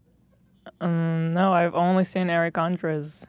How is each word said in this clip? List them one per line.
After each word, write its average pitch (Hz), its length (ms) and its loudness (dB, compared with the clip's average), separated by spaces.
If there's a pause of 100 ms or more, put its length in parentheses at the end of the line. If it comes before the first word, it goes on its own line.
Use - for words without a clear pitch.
(800)
Um, 165 540 -2
no, 185 180 2
I've 175 220 2
only 185 280 2
seen 185 280 -2
Eric 170 260 0
Andre's 165 720 -4